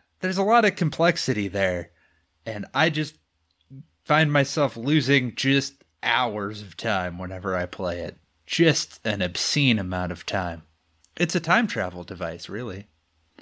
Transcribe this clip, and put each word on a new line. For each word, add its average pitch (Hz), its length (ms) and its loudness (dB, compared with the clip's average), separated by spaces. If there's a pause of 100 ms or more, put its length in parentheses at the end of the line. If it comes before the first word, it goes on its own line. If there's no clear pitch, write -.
(220)
there's 185 180 -2
a 196 40 2
lot 220 220 6
of 196 100 2
complexity 147 720 2
there. 90 440 -2 (540)
And 104 280 -8
I 151 160 4
just 147 260 -4 (880)
find 151 300 2
myself 143 420 2
losing 127 600 2
just 135 480 0 (180)
hours 107 640 0
of 92 120 -16
time 90 440 -2
whenever 92 360 -4
I 90 120 -2
play 87 320 -6
it. - 180 -8 (300)
Just - 580 2
an 104 160 -2
obscene 117 560 2
amount 92 340 -2
of 87 140 -10
time. 87 380 -4 (520)
It's 170 200 -2
a 175 40 2
time 180 280 2
travel 90 360 -4
device, 87 460 -8
really. 101 380 -8 (540)